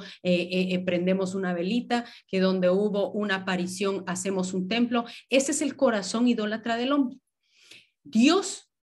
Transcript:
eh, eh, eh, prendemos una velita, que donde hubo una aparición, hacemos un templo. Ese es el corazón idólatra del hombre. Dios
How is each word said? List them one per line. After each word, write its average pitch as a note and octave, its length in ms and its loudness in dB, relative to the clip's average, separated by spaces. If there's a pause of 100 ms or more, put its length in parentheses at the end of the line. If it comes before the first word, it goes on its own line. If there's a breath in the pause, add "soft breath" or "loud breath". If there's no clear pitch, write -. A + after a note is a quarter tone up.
(220 loud breath)
eh, F3+ 280 2
eh, F#3 240 0
eh, F3+ 40 2
prendemos F#3 560 0
una F#3 180 -2
velita, A#3 540 -2 (200 loud breath)
que F#3+ 140 -2
donde F#3 300 4
hubo G3 420 0
una G#3 240 -2
aparición, F#3 720 -2
hacemos F#3 480 -4
un F#3 120 -2
templo. A#3+ 380 0 (240 loud breath)
Ese C#4 240 2
es C#4 80 -2
el C#4 160 -4
corazón A3+ 500 2
idólatra A3+ 520 0
del B3+ 140 -2
hombre. C#4+ 260 0 (840 soft breath)
Dios D#4+ 720 2 (240)